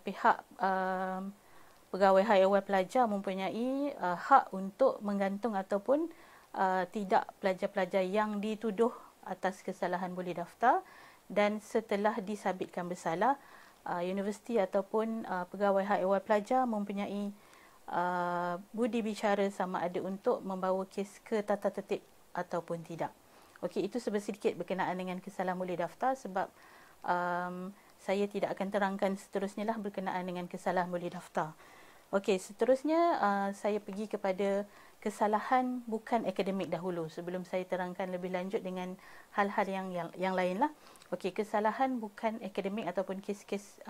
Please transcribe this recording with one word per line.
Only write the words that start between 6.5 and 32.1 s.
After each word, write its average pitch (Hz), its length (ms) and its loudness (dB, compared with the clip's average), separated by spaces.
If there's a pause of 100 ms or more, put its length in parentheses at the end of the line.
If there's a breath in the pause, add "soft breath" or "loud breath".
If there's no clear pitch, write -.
uh, 185 400 2
tidak 214 380 2 (100)
pelajar-pelajar 190 640 0
yang 208 380 0
dituduh 220 500 0 (300 loud breath)
atas 190 400 -4
kesalahan 180 500 -2
boleh 180 220 -6
daftar 233 480 2 (480 loud breath)
dan 208 320 2
setelah 214 560 0
disabitkan 185 720 -4
bersalah, 185 480 0 (480 loud breath)
uh, 175 160 -2
universiti 202 560 -2
ataupun, 220 680 0
uh, 180 240 -4
pegawai 196 380 2
hak 202 160 2
ehwal 190 160 4
pelajar 220 480 2
mempunyai, 202 640 -2 (560 loud breath)
uh, 175 720 -2 (160)
budi 233 240 0
bicara 202 560 0
sama 185 320 -2
ada 180 160 -2
untuk - 400 -2
membawa 185 480 0
kes - 320 -8
ke 226 240 -2
tata 202 240 0
tertib 196 320 -4 (320)
ataupun 170 480 -6
tidak. 160 320 -8 (480 loud breath)
Okey, 185 240 -2
itu 233 160 -4
serba 208 160 -2
sedikit 202 400 -2
berkenaan 180 400 -2
dengan 185 240 -6
kesalahan 185 320 -2
boleh 180 240 -4
daftar 247 400 -2
sebab, 190 320 -4 (560 loud breath)
um, 180 640 -2 (280 loud breath)
saya 202 320 0
tidak 196 240 -2
akan 190 160 -4
terangkan 196 480 0
seterusnya 202 480 -4
lah 226 80 0
berkenaan 196 480 -4
dengan 180 240 -6
kesalahan 180 400 -2
boleh 175 240 -4
daftar. 170 400 -4 (640 loud breath)